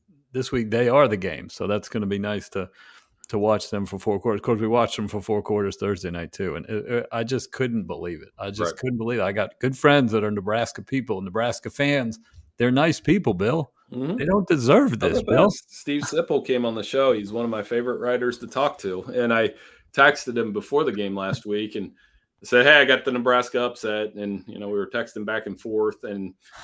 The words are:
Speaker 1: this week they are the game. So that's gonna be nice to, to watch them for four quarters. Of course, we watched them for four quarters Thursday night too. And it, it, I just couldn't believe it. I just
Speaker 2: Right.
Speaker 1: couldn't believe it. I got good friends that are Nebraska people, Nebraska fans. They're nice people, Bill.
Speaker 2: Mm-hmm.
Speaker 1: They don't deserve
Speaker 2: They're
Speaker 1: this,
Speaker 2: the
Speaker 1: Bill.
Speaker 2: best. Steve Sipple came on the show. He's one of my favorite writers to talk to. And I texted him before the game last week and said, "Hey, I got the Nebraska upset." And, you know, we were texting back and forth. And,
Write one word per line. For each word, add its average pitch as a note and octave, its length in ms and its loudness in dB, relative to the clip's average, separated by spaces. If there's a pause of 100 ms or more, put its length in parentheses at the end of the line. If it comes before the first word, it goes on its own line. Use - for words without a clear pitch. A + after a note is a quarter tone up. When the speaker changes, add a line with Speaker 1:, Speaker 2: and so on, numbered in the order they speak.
(320)
Speaker 1:
this B2+ 200 -6
week A2+ 200 -2
they A#2+ 180 2
are C#3 180 6
the G#2 100 0
game. F2 320 -8
So - 180 -6
that's G2+ 220 -2
gonna G#2+ 180 -4
be G2+ 120 -2
nice G#2 300 -6
to, F#2 200 -6 (600)
to A2+ 80 -4
watch G#2+ 320 2
them G2+ 160 -4
for F#2+ 140 -10
four G2+ 200 0
quarters. G#2+ 200 -2
Of - 40 -12
course, A2+ 180 0
we A2 60 0
watched A#2 280 2
them G#2 120 -6
for G2+ 140 -6
four G#2 220 -2
quarters G#2 340 -2
Thursday F#2 320 -4
night E2+ 220 -8
too. F2 240 -6
And E2 120 -10
it, G#2+ 200 -6
it, A#2+ 240 -4
I A#2 120 -4
just B2 280 -4
couldn't A#2 340 -4
believe E2 380 -8
it. - 60 -20 (100)
I G2+ 100 -8
just F2 240 -2
Speaker 2:
Right. - 60 -18
Speaker 1:
couldn't B2+ 180 -4
believe A2+ 220 -2
it. F#2+ 40 0
I G2 80 0
got G2+ 280 -4
good C3 180 -2
friends C#3+ 340 6
that G#2+ 120 2
are G#2 80 0
Nebraska G#2 500 -2
people, G#2+ 400 -4
Nebraska A2 480 -4
fans. C#3 500 -2 (380)
They're B2 140 4
nice D#3 280 2
people, D3+ 360 2
Bill. B2+ 360 0 (200)
Speaker 2:
Mm-hmm. C#3 260 -4
Speaker 1:
They D3 80 -2
don't F#3 220 2
deserve D3 520 4
Speaker 2:
They're F2+ 120 2
Speaker 1:
this, D#2+ 80 2
Speaker 2:
the - 60 -2
Speaker 1:
Bill. D3 200 6
Speaker 2:
best. - 280 -2
Steve D3 280 -4
Sipple D3+ 440 0
came B2 200 0
on A2+ 100 -2
the G#2+ 80 -4
show. C3+ 300 2
He's G#2 180 -4
one A#2 140 -2
of A#2 60 -2
my G#2+ 120 -4
favorite A#2+ 360 -2
writers B2 400 0
to A2+ 80 -12
talk C#3 320 0
to. F#2 240 -6
And A#2+ 300 0
I A2+ 180 4 (420)
texted C#3 440 4
him A2 140 -2
before A#2+ 320 -2
the C3 80 0
game G2 240 -4
last G2 300 -6
week G#2+ 300 -4
and G2 180 -8 (500)
said, B2 220 6
"Hey, D3 160 10
I C3+ 40 4
got B2+ 200 4
the B2+ 80 0
Nebraska B2 480 2
upset." G#2+ 540 -4
And, G2+ 300 -8
you G#2 140 -14
know, G2+ 80 -10
we G#2 100 -4
were F#2+ 120 -4
texting A2+ 360 -6
back A2 200 -4
and G2 140 -10
forth. G#2+ 440 -2
And, G2 300 -8 (300)